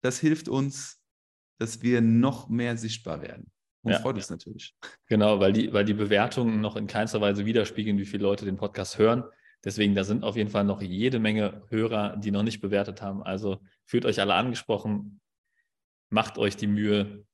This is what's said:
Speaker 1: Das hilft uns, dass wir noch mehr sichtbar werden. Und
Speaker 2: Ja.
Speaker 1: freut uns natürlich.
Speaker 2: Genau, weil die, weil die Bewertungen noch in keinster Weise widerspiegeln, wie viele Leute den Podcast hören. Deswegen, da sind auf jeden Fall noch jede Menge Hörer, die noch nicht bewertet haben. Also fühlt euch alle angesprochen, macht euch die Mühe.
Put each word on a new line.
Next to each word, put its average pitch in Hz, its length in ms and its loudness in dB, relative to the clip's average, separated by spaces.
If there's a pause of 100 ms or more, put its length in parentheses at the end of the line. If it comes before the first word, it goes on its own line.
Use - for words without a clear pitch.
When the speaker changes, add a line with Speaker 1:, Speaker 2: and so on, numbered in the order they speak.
Speaker 1:
Das 127 160 -2
hilft 156 280 0
uns, 135 540 -6 (580)
dass 113 220 -6
wir 120 200 4
noch 117 460 4
mehr 117 300 -2
sichtbar 110 460 -8
werden. - 280 -16 (320)
Und - 100 2
Speaker 2:
Ja. - 60 4
Speaker 1:
freut 127 180 -2
uns - 120 -10
natürlich. - 460 -14 (320)
Speaker 2:
Genau, 107 320 6
weil 98 140 6
die, 101 200 0
weil 104 120 4
die 104 80 2
Bewertungen 107 680 2
noch 104 140 -2
in 107 100 -6
keinster 110 360 -2
Weise 101 240 2
widerspiegeln, 107 520 0
wie 98 80 -2
viele 101 180 -6
Leute 101 220 0
den 95 120 -2
Podcast - 420 -6
hören. 117 240 4 (420)
Deswegen, 101 300 2
da 98 80 2
sind 104 200 -2
auf 107 140 -2
jeden 104 120 0
Fall 104 140 0
noch 98 180 0
jede 107 380 0
Menge 107 500 0
Hörer, 110 460 -2
die 104 160 -4
noch 101 120 0
nicht 107 180 -4
bewertet 101 400 -2
haben. 98 220 -8
Also 95 380 -4 (240)
fühlt 120 200 0
euch 110 160 2
alle 98 120 4
angesprochen, 107 880 -2 (880)
macht 110 280 0
euch 104 180 0
die 107 120 -4
Mühe. 104 680 0